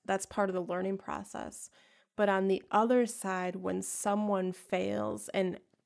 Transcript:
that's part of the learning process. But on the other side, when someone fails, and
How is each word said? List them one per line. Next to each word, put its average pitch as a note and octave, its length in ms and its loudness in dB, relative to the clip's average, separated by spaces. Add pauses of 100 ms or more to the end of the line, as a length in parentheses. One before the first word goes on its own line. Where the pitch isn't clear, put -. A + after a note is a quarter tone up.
that's F#3+ 220 0
part G3+ 240 0
of F#3 60 -2
the F3+ 60 0
learning F#3 360 -2
process. - 720 -10 (480)
But G#3 100 4
on F#3+ 220 4
the F#3+ 200 2
other A#3 360 4
side, F#3 500 -4
when F#3 260 -2
someone G3+ 680 0
fails, G#3 840 -2
and F#3 240 0 (280)